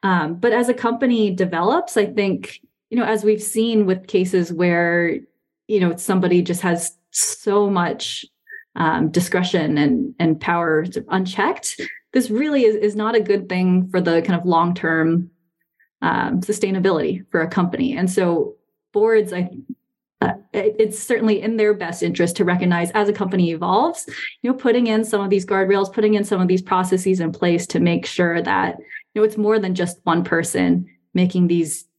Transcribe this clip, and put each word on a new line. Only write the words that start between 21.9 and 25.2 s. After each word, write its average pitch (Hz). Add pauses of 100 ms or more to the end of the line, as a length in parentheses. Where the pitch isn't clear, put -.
interest 175
to 196
recognize 175
as 208
a 208
company 185
evolves, 185 (320)
you 240
know, 262
putting 240
in 220
some 214